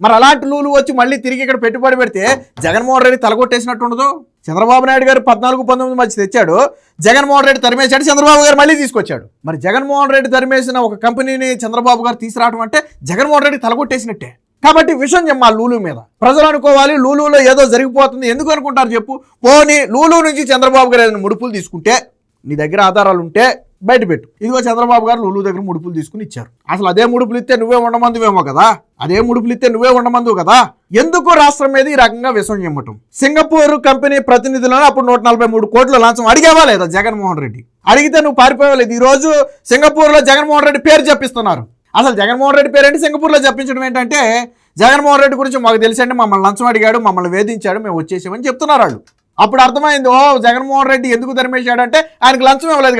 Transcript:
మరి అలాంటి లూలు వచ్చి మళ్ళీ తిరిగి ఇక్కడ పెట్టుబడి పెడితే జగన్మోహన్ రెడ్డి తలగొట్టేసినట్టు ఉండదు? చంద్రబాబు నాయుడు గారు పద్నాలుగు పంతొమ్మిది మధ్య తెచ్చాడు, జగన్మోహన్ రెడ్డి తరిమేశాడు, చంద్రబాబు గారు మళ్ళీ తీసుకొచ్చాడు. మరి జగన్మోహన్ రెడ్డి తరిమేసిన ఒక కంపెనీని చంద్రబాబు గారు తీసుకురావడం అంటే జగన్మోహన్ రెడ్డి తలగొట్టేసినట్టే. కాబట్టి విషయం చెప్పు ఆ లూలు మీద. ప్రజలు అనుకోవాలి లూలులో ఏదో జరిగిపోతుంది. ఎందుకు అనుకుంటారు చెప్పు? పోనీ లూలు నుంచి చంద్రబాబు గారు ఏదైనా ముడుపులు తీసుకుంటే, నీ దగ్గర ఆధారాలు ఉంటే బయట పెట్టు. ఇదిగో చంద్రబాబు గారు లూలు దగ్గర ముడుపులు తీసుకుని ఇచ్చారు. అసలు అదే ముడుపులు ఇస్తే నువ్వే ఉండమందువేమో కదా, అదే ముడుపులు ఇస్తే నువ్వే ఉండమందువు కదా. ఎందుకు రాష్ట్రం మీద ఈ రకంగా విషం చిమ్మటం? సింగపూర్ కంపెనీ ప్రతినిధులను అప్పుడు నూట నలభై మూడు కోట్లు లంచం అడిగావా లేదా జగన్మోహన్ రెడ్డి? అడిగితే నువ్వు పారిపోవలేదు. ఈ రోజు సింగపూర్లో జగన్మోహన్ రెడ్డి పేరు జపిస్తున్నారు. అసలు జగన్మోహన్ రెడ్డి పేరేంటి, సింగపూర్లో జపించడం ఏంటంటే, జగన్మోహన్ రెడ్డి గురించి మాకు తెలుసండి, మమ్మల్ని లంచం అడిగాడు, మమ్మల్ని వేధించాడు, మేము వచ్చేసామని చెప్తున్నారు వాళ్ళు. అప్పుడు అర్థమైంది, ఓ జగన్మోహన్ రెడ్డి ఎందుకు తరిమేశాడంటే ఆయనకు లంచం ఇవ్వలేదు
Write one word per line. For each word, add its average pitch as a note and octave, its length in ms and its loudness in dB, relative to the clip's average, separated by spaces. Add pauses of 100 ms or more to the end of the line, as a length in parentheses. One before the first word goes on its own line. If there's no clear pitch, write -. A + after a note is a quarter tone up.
మరి A3 140 4
అలాంటి C4 360 2
లూలు C#4+ 240 -4
వచ్చి C#4 140 0 (100)
మళ్ళీ C4 140 0 (100)
తిరిగి B3+ 200 -6
ఇక్కడ B3+ 200 -2
పెట్టుబడి B3+ 360 0
పెడితే G3 240 -4 (400)
జగన్మోహన్ B3 420 0
రెడ్డి B3+ 200 0
తలగొట్టేసినట్టు A#3+ 600 -2
ఉండదు? B3+ 200 -2 (400)
చంద్రబాబు A#3 400 2
నాయుడు C4 220 2
గారు C4 100 2 (100)
పద్నాలుగు B3+ 380 -2
పంతొమ్మిది B3+ 320 -4
మధ్య A3 240 -4
తెచ్చాడు, G3 340 0 (480)
జగన్మోహన్ C#4 420 2
రెడ్డి C#4 180 0
తరిమేశాడు, C4 440 0
చంద్రబాబు D4 360 4
గారు C#4+ 140 4
మళ్ళీ D4+ 220 4
తీసుకొచ్చాడు. F#3 420 -6 (220)
మరి D#3+ 180 -8
జగన్మోహన్ C#4 520 -2
రెడ్డి C4 200 -2
తరిమేసిన C4 400 -2 (120)
ఒక G#3 60 -12 (120)
కంపెనీని C4 420 -4 (140)
చంద్రబాబు A#3+ 440 0
గారు A#3+ 160 -6
తీసుకురావడం A3+ 440 -4
అంటే - 140 -2 (300)
జగన్మోహన్ C#4+ 360 0
రెడ్డి C#4+ 200 -6
తలగొట్టేసినట్టే. A#3 640 -6 (340)
కాబట్టి D#4 360 2
విషయం E4 260 0
చెప్పు C4 180 0
ఆ A3+ 140 4
లూలు A#3+ 260 -2
మీద. C3+ 140 -10 (240)
ప్రజలు C#4+ 260 4
అనుకోవాలి C#4+ 540 2
లూలులో D4 340 2 (140)
ఏదో C4+ 200 4
జరిగిపోతుంది. C4 600 0
ఎందుకు D4 220 -6
అనుకుంటారు C4 400 -2
చెప్పు? A3 180 -6 (320)
పోనీ D4 320 4 (160)
లూలు D#4+ 240 4 (100)
నుంచి D4 240 -4
చంద్రబాబు C4 400 4
గారు A#3+ 140 4
ఏదైనా G#3+ 180 -2
ముడుపులు A3 320 -4
తీసుకుంటే, F3+ 380 -4 (540)
నీ C#3+ 140 -8
దగ్గర D#3 280 -2
ఆధారాలు F#3+ 360 0
ఉంటే G3+ 200 0 (440)
బయట A#3+ 220 2
పెట్టు. C#3 160 -6 (140)
ఇదిగో B3 260 -4
చంద్రబాబు A#3 420 0
గారు A#3 140 0
లూలు G3 240 -4
దగ్గర F#3+ 220 -6
ముడుపులు E3+ 300 -10
తీసుకుని G#3 280 -12
ఇచ్చారు. - 220 -16 (240)
అసలు F#3+ 180 -4
అదే G3+ 120 2 (100)
ముడుపులు A#3+ 280 -2
ఇస్తే B3 220 -2
నువ్వే A#3+ 240 0
ఉండమందువేమో A#3 640 0
కదా, E3+ 160 4 (380)
అదే F3 120 -2 (140)
ముడుపులు A#3 260 -2
ఇస్తే B3+ 180 0
నువ్వే B3 240 2
ఉండమందువు A#3+ 440 -2
కదా. G#3 160 4 (440)
ఎందుకు E4 260 -2 (120)
రాష్ట్రం C#4+ 360 2
మీద C4+ 180 2
ఈ - 80 -2
రకంగా A#3 260 -2 (100)
విషం G3+ 280 -6
చిమ్మటం? B2+ 280 -10 (280)
సింగపూర్ D4+ 520 2 (140)
కంపెనీ C#4 300 0 (100)
ప్రతినిధులను B3+ 600 2
అప్పుడు C4 200 -2
నూట B3 100 0 (100)
నలభై A#3 240 0
మూడు G#3+ 200 -2
కోట్లు B3+ 300 4
లంచం A#3 300 0
అడిగావా D#4+ 360 4
లేదా F#3 240 0
జగన్మోహన్ G3 500 -4
రెడ్డి? A#2 160 -14 (300)
అడిగితే D4 320 2
నువ్వు C#4 200 -2
పారిపోవలేదు. C4 560 2
ఈ A#3+ 100 0
రోజు C#4 220 2 (420)
సింగపూర్లో D4+ 480 2 (100)
జగన్మోహన్ D4 380 2
రెడ్డి C#4+ 200 -2
పేరు D4+ 220 4
జపిస్తున్నారు. G#3+ 540 -4 (340)
అసలు B3+ 200 0
జగన్మోహన్ B3+ 380 0
రెడ్డి C#4+ 160 2
పేరేంటి, C#4+ 300 4
సింగపూర్లో D4+ 420 0
జపించడం C4 420 -4
ఏంటంటే, B3+ 320 -4 (640)
జగన్మోహన్ C#4 420 4
రెడ్డి C#4 160 2
గురించి C4+ 240 -4
మాకు A3+ 220 2
తెలుసండి, B3 340 -2
మమ్మల్ని G3+ 260 0
లంచం G3+ 240 -2
అడిగాడు, A3 280 0 (100)
మమ్మల్ని F3+ 260 -2
వేధించాడు, G#3 520 -4
మేము F#3 160 -8
వచ్చేసామని F#3 460 -10
చెప్తున్నారు C4+ 360 0
వాళ్ళు. B2+ 160 -4 (440)
అప్పుడు B3+ 220 2
అర్థమైంది, C#4 500 0
ఓ B3+ 40 4 (260)
జగన్మోహన్ C4+ 460 0
రెడ్డి C4 240 -2
ఎందుకు B3 240 -6
తరిమేశాడంటే B3 600 -2 (240)
ఆయనకు C4 240 2
లంచం C#4 260 2
ఇవ్వలేదు C4+ 260 2